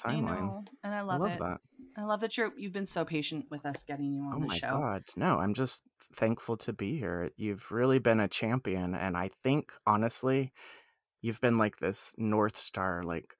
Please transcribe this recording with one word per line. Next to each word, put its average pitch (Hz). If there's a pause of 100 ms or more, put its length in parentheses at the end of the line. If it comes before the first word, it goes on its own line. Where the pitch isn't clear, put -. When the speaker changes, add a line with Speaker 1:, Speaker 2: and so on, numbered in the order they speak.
Speaker 1:
I 117
Speaker 2:
timeline. 147
Speaker 1:
know. 196 (180)
And 202
I 208
Speaker 2:
I -
Speaker 1:
love 185
Speaker 2:
love 185
Speaker 1:
it. 175
Speaker 2:
that. 87 (380)
Speaker 1:
I 214
love 208
that 220
you're, 220
you've 190
been 196
so 165
patient 151
with 147
us 139
getting 143
you 139
on 139
Speaker 2:
Oh -
Speaker 1:
the 151
Speaker 2:
my 85
Speaker 1:
show. -
Speaker 2:
God. 135 (120)
No, 139
I'm 98
just 131 (320)
thankful 113
to -
be 104
here. 87
You've 104
really 127
been 113
a 101
champion. 95
And 90
I 92 (140)
think, 139 (140)
honestly, 127 (680)
you've 113
been, 117
like, 107
this -
North 107
Star, 92
like, 85